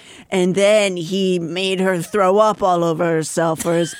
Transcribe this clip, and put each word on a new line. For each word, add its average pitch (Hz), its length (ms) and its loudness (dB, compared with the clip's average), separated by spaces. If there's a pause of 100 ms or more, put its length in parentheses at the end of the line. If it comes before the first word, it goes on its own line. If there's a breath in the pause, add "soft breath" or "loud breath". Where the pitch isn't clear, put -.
(320 loud breath)
"And 185 240 0
then 196 420 2
he 185 400 -2
made 180 420 -4
her 185 220 0
throw 190 380 2
up 214 240 2
all 180 200 2
over 170 220 0
herself 165 560 -2
for 170 140 -2
his 170 240 -2